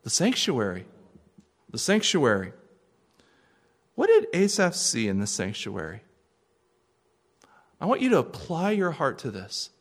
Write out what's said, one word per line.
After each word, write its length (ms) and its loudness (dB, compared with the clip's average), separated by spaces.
The 40 -8
sanctuary. 760 0
The 100 -10
sanctuary. 760 2
What 120 0
did 260 6
Asaph 420 2
see 320 -2
in 120 0
the 80 -2
sanctuary? 720 -6
I 60 -8
want 160 0
you 100 0
to 80 6
apply 520 -2
your 220 0
heart 260 -2
to 120 -8
this. 380 -10